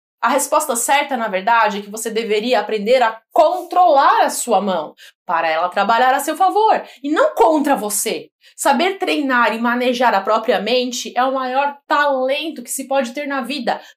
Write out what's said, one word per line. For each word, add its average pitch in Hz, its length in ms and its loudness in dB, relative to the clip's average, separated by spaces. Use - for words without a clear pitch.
A 180 80 0
resposta 285 480 0
certa, 285 400 0
na 226 100 -4
verdade, 202 520 0
é - 20 -8
que 202 80 -14
você 220 200 -8
deveria 214 520 0
aprender 220 420 0
a 220 180 -2
controlar 349 880 4
a 285 80 2
sua 214 320 -2
mão, 175 320 -4
para 165 240 0
ela 160 180 0
trabalhar 226 460 2
a 285 80 0
seu 302 160 -4
favor, 370 440 2
e 285 80 -4
não 523 240 2
contra 302 400 2
você. 202 540 -4
Saber 339 420 0
treinar 262 560 0
e 226 60 -6
manejar 240 540 0
a 196 80 0
própria 214 400 0
mente 247 520 -4
é 247 120 0
o 269 80 -2
maior 262 520 -4
talento 285 800 -2
que - 80 -14
se 269 160 -10
pode 254 260 -2
ter 294 140 -8
na 277 140 -6
vida, 233 400 -6